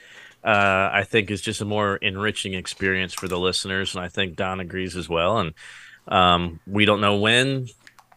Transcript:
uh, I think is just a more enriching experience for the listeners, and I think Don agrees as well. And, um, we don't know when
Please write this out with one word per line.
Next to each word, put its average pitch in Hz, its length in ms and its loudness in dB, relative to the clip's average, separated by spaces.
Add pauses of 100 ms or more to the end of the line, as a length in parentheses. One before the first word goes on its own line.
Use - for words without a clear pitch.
(440)
uh, 98 480 4
I 98 160 0
think 107 240 0
is 98 80 -4
just 110 220 -6
a 107 40 -4
more 104 320 0
enriching 101 580 -4
experience 92 580 -2
for 92 160 -8
the 90 100 -2
listeners, 95 560 -2
and 90 80 -6
I 90 60 -8
think 95 260 -4
Don 92 240 -4
agrees 92 380 -6
as 82 100 -8
well. 85 300 2
And, 85 160 -2 (560)
um, 87 580 4
we 104 160 2
don't 104 160 4
know 104 160 4
when 123 540 2 (480)